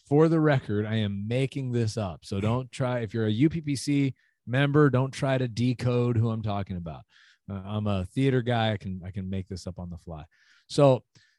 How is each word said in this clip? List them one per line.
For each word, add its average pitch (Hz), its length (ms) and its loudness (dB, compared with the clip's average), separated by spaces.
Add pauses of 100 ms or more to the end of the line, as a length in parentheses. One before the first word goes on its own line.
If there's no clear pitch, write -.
For 156 200 6
the 160 100 2
record, 123 480 2
I 110 100 -2
am 101 300 -2
making 127 460 -2
this 117 240 0
up. 92 280 -6
So 98 160 -6
don't 120 300 -2
try, 123 300 -4
if 110 140 -6
you're 113 120 0
a 107 60 2
U 127 160 2
P 165 140 -4
P 147 140 -4
C 139 380 0 (320)
member, 143 440 4
don't 131 200 0
try 135 280 -2
to 127 100 0
decode 123 680 0
who 117 120 2
I'm 110 120 -4
talking 101 340 -4
about. 82 240 -10 (500)
Uh, 98 140 -8
I'm 104 220 -4
a 98 180 0
theater 131 380 0
guy. 113 300 0
I 101 40 -2
can, 92 280 -8
I 95 60 -12
can 95 180 -8
make 95 200 -6
this 92 180 -10
up 90 120 -10
on 90 120 -10
the 85 80 -12
fly. 78 260 -14 (440)
So 135 340 6 (360)